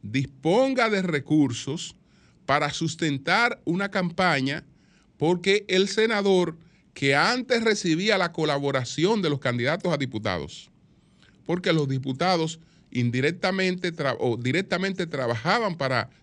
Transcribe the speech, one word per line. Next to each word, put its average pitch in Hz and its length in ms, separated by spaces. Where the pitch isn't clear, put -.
disponga 220 880
de 196 120
recursos 151 920
para 147 260
sustentar 165 920
una 196 260
campaña, 165 760
porque 180 520
el 190 200
senador 196 680
que 139 200
antes 233 500
recibía 196 540
la 170 140
colaboración 147 880
de 160 80
los 139 100
candidatos 135 520
a 147 40
diputados, 104 720
porque 180 260
los 151 160
diputados 160 720
indirectamente 175 1040
tra-, 139 260
o 117 160
directamente 180 680
trabajaban 160 680
para 131 340